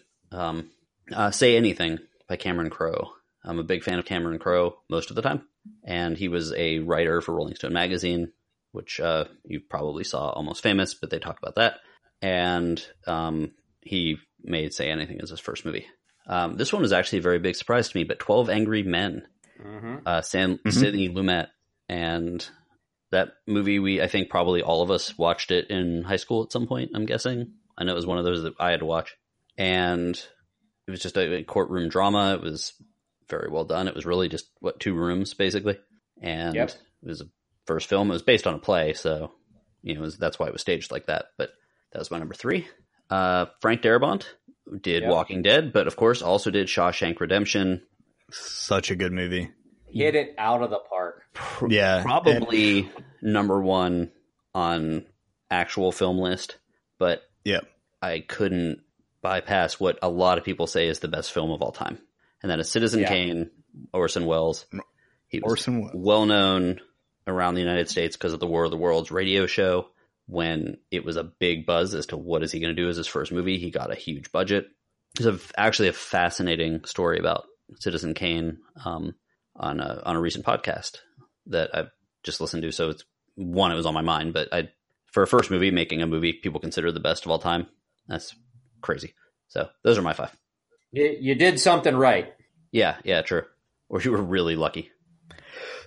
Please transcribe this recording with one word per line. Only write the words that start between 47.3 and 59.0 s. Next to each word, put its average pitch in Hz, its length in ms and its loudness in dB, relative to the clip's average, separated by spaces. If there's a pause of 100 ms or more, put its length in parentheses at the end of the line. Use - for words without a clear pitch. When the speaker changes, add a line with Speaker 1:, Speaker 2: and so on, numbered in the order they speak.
Speaker 3:
Such - 600 -2
a 92 60 0
good 90 160 -2
movie. 90 380 -4 (400)
Speaker 2:
Hit 147 240 0
it 143 220 0
out 117 260 0
of - 80 -2
the 104 100 -2
park. 92 420 -6 (100)
Speaker 1:
Pr-, - 380 -6
Speaker 3:
Yeah, 95 320 6
Speaker 1:
probably 117 800 4
Speaker 3:
and - 520 -6
Speaker 1:
number 101 300 2
one 90 480 2 (440)
on 82 520 0 (440)
actual 90 420 0
film 92 260 0
list, 92 400 -4 (400)
but 87 240 2 (220)
Speaker 3:
Yep. 98 220 0 (360)
Speaker 1:
I 82 180 -4
couldn't 87 600 -2 (420)